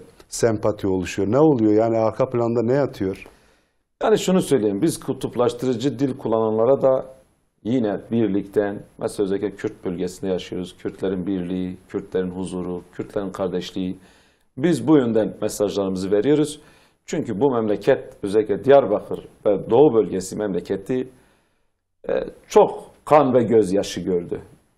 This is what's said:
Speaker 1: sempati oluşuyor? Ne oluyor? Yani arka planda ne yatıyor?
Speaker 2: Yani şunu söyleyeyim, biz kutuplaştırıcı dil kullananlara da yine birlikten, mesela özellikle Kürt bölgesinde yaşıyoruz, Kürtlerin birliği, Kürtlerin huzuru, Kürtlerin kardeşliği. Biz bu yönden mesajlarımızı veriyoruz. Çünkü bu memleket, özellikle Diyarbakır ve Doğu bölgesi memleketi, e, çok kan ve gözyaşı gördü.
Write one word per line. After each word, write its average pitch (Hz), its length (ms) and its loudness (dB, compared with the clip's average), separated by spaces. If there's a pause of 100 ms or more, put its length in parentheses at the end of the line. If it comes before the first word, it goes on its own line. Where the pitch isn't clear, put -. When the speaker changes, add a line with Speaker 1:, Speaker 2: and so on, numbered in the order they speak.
(280)
Speaker 1:
sempati 107 600 -2
oluşuyor? 95 440 -2
Ne 131 60 4
oluyor? 127 340 4
Yani 113 260 2
arka 110 300 0
planda 117 340 -2
ne 117 100 0
yatıyor? 123 520 -2 (800)
Speaker 2:
Yani 214 160 4
şunu 185 220 2
söyleyeyim, 107 420 0
biz 165 180 0
kutuplaştırıcı 123 1000 -2
dil 127 200 -2
kullananlara 113 640 2
da 131 340 0 (480)
yine 104 360 -2 (100)
birlikten, 101 720 0 (160)
mesela 107 260 -4
özellikle 98 260 -2
Kürt - 340 -10
bölgesinde 92 460 -6
yaşıyoruz, 90 480 -6
Kürtlerin 92 480 -6
birliği, 92 500 -4 (120)
Kürtlerin 95 420 -4
huzuru, 90 520 -8 (100)
Kürtlerin 101 380 -8
kardeşliği. 92 680 -6 (580)
Biz 131 320 0
bu 156 80 6
yönden 110 440 2
mesajlarımızı 95 680 -2
veriyoruz. 143 500 2 (460)
Çünkü 113 340 -4
bu 139 100 4
memleket, 113 720 0
özellikle 101 420 0
Diyarbakır 104 540 4 (280)
ve 95 240 0
Doğu 127 240 6
bölgesi 95 420 0
memleketi, 104 720 -4 (1000)
e, - 40 -2 (360)
çok - 360 4 (200)
kan 143 300 6
ve 127 80 6
gözyaşı 98 580 2
gördü. 87 400 -4 (380)